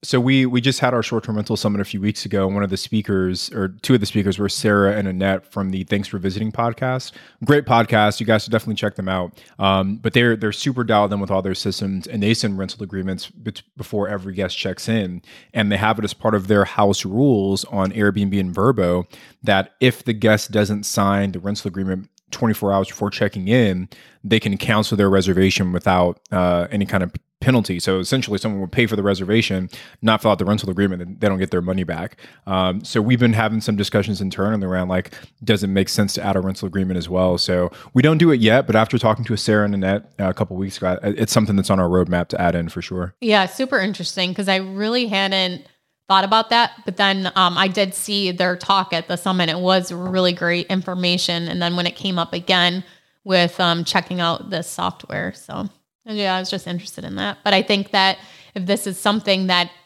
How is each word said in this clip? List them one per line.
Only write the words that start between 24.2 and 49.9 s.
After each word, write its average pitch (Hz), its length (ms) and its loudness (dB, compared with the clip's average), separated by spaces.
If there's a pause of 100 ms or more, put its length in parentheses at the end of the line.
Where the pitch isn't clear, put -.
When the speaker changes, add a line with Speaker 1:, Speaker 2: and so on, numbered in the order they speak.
Speaker 1:
they 107 160 2
can 101 160 -2
cancel 107 400 0
their 98 140 4
reservation 95 640 2
without, 90 480 2 (100)
uh, 90 400 2
any 101 140 -2
kind 95 180 -2
of 87 80 -6 (300)
penalty. 110 380 0
So 95 200 0
essentially, 104 380 -2
someone 101 220 -4
would 92 120 -6
pay 120 140 2
for 107 120 -2
the 104 40 -2
reservation, 98 680 0 (320)
not 110 200 2
fill 110 100 4
out 95 80 2
the 95 60 0
rental 98 240 0
agreement, 92 320 0
and 87 200 -14
they 107 80 2
don't 95 100 -2
get 92 120 -2
their 90 100 0
money 92 240 -2
back. 85 320 -8 (280)
Um, 92 380 0
so - 180 -2
we've 120 180 2
been 117 140 4
having 110 280 0
some 104 160 0
discussions 101 420 0
internally 98 480 -2
around, 90 220 -2
like, 92 240 -2 (300)
does 104 200 2
it 101 40 0
make 98 200 2
sense 101 280 0
to 85 80 -6
add 98 120 0
a 95 60 2
rental 95 260 -4
agreement 92 300 -2
as 82 100 -6
well? 90 300 2
So 90 340 0 (220)
we 123 80 6
don't 156 160 6
do 165 140 6
it 123 100 4
yet, 117 260 6
but 107 80 2
after 110 220 4
talking 110 260 2
to 113 140 -2
Sarah 107 260 2
and 101 100 0
Annette, 98 460 -2
uh, 101 60 -2
a 92 80 0
couple 95 240 -4
weeks 95 200 -6
ago, 92 240 -2
it, 104 160 -2
it's 113 160 0
something 107 220 2
that's 98 140 2
on 95 100 4
our 90 80 2
roadmap 87 400 2
to - 140 -4
add 87 140 2
in 85 120 -2
for 85 140 -10
sure. 90 400 -8
Speaker 2:
Yeah, 214 240 2
super 262 340 -4
interesting, 185 540 -4
'cause 196 160 -4
I 190 80 2
really 208 500 -4
hadn't 190 580 -2 (440)
thought 190 160 4
about 220 240 2
that. 233 220 2 (120)
But 185 140 -6
then, 196 380 2
um, 180 220 2
I 190 120 2
did 185 240 0
see 202 380 -2
their 180 260 0
talk 185 340 0
at 170 160 -4
the 180 80 -4
summit. 180 320 -2
It 160 120 -2
was 185 340 0